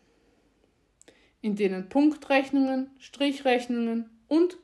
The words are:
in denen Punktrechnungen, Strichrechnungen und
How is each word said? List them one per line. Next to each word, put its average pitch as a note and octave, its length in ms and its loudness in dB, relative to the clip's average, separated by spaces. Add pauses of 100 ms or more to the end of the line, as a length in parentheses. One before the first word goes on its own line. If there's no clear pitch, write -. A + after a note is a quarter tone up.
(1400)
in G#3 160 -4
denen F#3+ 320 -2
Punktrechnungen, C4+ 1080 0
Strichrechnungen A#3+ 1120 -2 (180)
und E4+ 360 2